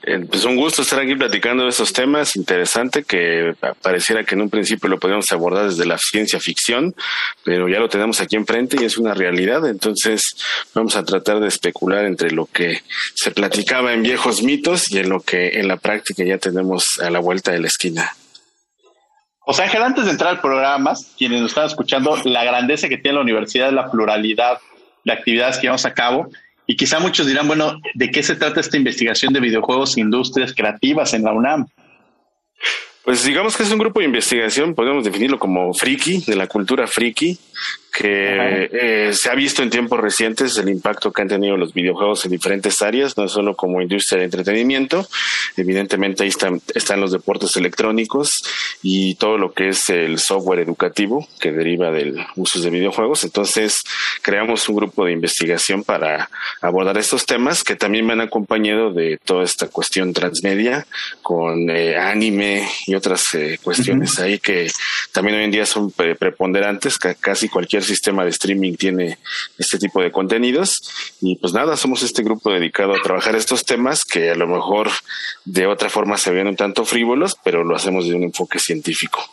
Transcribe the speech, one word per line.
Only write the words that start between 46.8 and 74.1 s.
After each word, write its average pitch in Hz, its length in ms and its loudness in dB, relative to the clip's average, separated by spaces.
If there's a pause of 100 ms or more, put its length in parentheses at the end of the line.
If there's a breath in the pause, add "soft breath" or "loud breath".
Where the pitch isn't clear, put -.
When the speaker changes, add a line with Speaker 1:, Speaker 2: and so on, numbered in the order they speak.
Speaker 1:
los 98 120 0
deportes 98 440 -2
electrónicos 110 840 0 (400 loud breath)
y 95 320 2
todo 107 240 2
lo 92 160 0
que 95 140 2
es 95 200 0
el 80 300 2
software 92 400 2
educativo 98 680 0 (140)
que 78 120 0
deriva 82 380 0
del 73 280 -2 (160)
uso 92 260 -2
de 85 80 0
videojuegos. 98 560 0
Entonces 107 560 0 (400 loud breath)
creamos 110 480 0
un 107 80 0
grupo 101 300 0
de 87 60 2
investigación 85 720 0
para 78 460 -2 (320 loud breath)
abordar 95 380 0
estos 117 260 0
temas 131 400 0
que 101 120 -2
también 110 280 0
me 113 80 2
han 113 80 0
acompañado 110 720 0
de 82 320 0
toda 92 200 2
esta 87 240 -4
cuestión 92 440 -2
transmedia 98 760 0 (360 loud breath)
con, 85 480 0
eh, 82 260 2
anime 101 720 0 (180 loud breath)
y 98 80 0
otras, 92 280 0 (120)
eh, 78 280 -2
cuestiones 131 520 0
Speaker 2:
Ujú. 92 80 -2
Speaker 1:
ahí 98 160 0
que 87 320 0 (420 loud breath)
también 104 260 0
hoy 107 60 0
en 104 60 2
día 107 140 2
son 101 260 0
pre-, 85 240 0
preponderantes, 98 840 0
ca-, 151 160 0
casi - 340 -2
cualquier - 380 -2
sistema 98 380 0
de 87 60 2
streaming 95 440 0
tiene 90 440 -2 (400 loud breath)
este 92 200 -2
tipo 95 240 0
de 87 80 2
contenidos 123 720 0 (400 loud breath)
y 92 160 0
pues 87 160 -2
nada, 143 240 0
somos 131 260 0
este 117 220 -2
grupo 110 260 0
dedicado 95 440 0
a 95 60 0
trabajar 92 360 0
estos 117 280 -2
temas 127 400 0
que 85 260 0